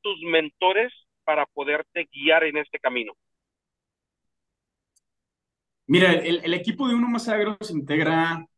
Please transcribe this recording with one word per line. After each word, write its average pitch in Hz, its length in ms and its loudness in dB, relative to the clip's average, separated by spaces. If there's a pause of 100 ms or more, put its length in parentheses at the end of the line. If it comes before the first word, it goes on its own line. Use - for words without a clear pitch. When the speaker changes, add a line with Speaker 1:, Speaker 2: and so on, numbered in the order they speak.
Speaker 1:
tus 196 220 -6
mentores 180 680 0 (320)
para 151 220 2
poderte 151 680 -6
guiar 156 320 2
en 151 120 -2
este 147 220 -6
camino? 123 340 -4 (2750)
Speaker 2:
Mira, 175 240 6
el, 165 320 0
el 165 100 -2
equipo 220 340 -4
de 240 60 0
Uno 240 140 0
Más 233 200 -2
Agro 208 320 -2
se - 120 -10
integra 160 760 0 (100)